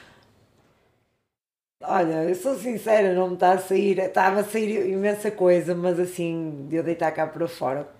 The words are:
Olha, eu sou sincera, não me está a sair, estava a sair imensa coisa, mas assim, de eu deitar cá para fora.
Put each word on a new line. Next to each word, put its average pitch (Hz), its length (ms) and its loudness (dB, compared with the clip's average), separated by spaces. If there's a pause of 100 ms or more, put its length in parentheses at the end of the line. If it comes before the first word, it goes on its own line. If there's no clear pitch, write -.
(1800)
Olha, 160 400 0
eu 180 120 0
sou 262 200 -2
sincera, 214 580 2
não 185 140 2
me 180 80 -6
está 180 160 4
a 190 60 4
sair, 190 420 0
estava 190 400 2
a 202 40 2
sair 214 460 -2
imensa 202 400 -2
coisa, 180 460 2
mas 175 240 0
assim, 165 680 -4
de 160 100 -4
eu 165 60 -2
deitar 165 280 -2
cá 156 160 -2
para 165 200 -4
fora. 139 400 -4 (120)